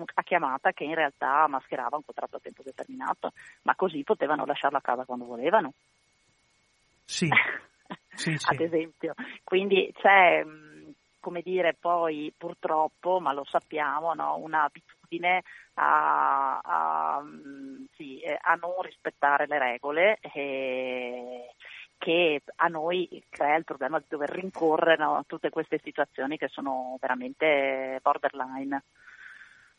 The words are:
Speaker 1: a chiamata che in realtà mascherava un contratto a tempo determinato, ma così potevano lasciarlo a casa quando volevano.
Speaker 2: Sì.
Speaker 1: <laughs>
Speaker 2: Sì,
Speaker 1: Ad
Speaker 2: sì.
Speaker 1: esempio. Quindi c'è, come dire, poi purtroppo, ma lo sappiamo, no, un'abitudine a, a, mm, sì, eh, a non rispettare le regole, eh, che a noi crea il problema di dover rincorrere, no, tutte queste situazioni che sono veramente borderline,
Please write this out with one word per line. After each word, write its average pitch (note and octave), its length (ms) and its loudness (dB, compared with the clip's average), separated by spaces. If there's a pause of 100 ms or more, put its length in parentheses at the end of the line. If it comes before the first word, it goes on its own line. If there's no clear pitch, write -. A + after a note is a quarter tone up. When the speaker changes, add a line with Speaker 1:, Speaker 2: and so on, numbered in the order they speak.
(140)
Speaker 1:
a F3 80 0
chiamata D#3+ 480 0
che F3 140 -10
in D3+ 100 -4
realtà D3 540 2
mascherava C3+ 480 -4
un D3+ 80 -8
contratto - 320 -10
a C3 40 -8
tempo - 240 -16
determinato, - 680 -8 (300)
ma - 120 2
così D#3+ 300 -2
potevano D3+ 400 0
lasciarlo C#3 340 -2
a - 40 0
casa B2+ 220 -2
quando B2 200 -8
volevano. C#3+ 480 0 (1300)
Speaker 2:
Sì. - 240 -2
Speaker 1:
<laughs> - 360 0 (520)
Speaker 2:
Sì, - 140 -4
Speaker 1:
Ad D#3 260 0
Speaker 2:
sì. D3 60 -2
Speaker 1:
esempio. E3 500 -2 (320)
Quindi F#3+ 500 2
c'è, F3+ 480 8 (840)
come F3 160 -8
dire, F3+ 320 0
poi E3 640 -2
purtroppo, E3 800 -2
ma D3+ 140 0
lo C#3 140 -4
sappiamo, D3+ 680 -2
no, D3+ 220 -2
un'abitudine E3 1080 -2 (320)
a, C#3+ 880 2
a, D#3 580 -2
mm, C4+ 680 -16 (100)
sì, C3+ 240 -14
eh, D3 200 -6
a E3+ 140 4
non F3 280 -4
rispettare C#3+ 680 0
le D3 100 0
regole, C#3+ 600 2
eh, B2+ 1300 -6 (480)
che E3 440 2 (120)
a E3 140 2
noi E3+ 600 -4
crea D3 280 2
il D#3+ 80 0
problema C#3 340 -4
di D3+ 100 -4
dover C#3+ 220 -4
rincorrere, E3 720 2
no, D3 240 0
tutte D#3+ 240 -4
queste D#3 320 -4
situazioni D3 560 -4
che D3 80 -4
sono C3 540 -6
veramente C3 1000 0
borderline, C#3 840 -2 (960)